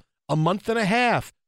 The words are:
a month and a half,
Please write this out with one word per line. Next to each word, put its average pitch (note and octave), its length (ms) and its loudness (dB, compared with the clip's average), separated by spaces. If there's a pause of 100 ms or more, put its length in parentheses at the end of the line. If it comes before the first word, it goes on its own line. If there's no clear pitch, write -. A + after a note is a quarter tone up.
(300)
a D3+ 60 -2
month E3+ 340 -2
and A3+ 80 0
a A3 80 0
half, A3 480 0 (140)